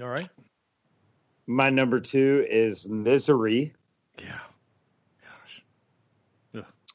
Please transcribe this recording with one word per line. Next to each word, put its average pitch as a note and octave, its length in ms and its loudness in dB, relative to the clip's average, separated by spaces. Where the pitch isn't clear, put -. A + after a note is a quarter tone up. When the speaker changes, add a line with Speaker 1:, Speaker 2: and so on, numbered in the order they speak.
Speaker 1:
All B2 80 -12
right. D3+ 200 -6
Speaker 2:
My C3+ 240 0
number C3 300 2
two C3+ 480 2
is A2 400 0
Misery. A#2+ 840 2
Speaker 1:
Yeah. - 180 -16
Gosh. - 420 -20
Ugh. G#2 80 -14